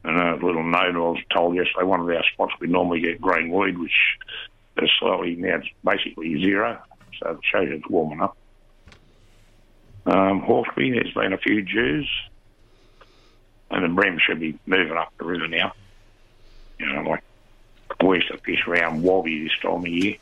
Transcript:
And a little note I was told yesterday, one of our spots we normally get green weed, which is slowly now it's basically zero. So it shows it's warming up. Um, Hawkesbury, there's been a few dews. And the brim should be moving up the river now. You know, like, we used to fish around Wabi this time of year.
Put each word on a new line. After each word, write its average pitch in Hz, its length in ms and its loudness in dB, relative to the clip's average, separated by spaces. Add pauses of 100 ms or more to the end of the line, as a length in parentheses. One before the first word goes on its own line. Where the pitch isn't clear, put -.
And 82 160 0
a 87 260 0
little 82 180 0
note 87 320 2
I - 20 0
was 85 220 0 (120)
told 87 240 2
yesterday, 90 300 0
one 92 160 2
of 85 80 -2
our 82 140 0 (100)
spots 90 260 -2
we 87 80 -4
normally 87 340 2
get 82 200 -2
green 82 300 0
weed, 95 260 0
which 80 160 -4 (880)
is 85 80 2 (100)
slowly 90 360 0
now 87 220 0
it's - 100 -6 (180)
basically 82 560 0
zero. 101 380 2 (400)
So - 100 -4
it 85 140 -6
shows 95 260 2
it's 76 180 -8
warming 78 340 0
up. 98 140 -2 (1700)
Um, 95 340 4
Hawkesbury, 123 500 2
there's - 220 0
been 107 200 0
a 95 40 -2
few 107 240 0
dews. 123 480 -2 (1600)
And 92 160 0
the 82 40 2
brim 90 300 2
should 80 200 0
be 80 260 -6
moving 82 320 0
up 80 200 -4
the - 60 -10
river 85 240 -4
now. 82 260 -2 (1040)
You 80 120 -6
know, 73 120 -4
like, 78 200 -4 (800)
we 92 140 6
used 85 120 0
to - 100 -10
fish - 280 -2
around 82 360 0
Wabi 85 400 2
this 80 180 -2
time 87 200 0
of 87 60 -6
year. 92 340 -2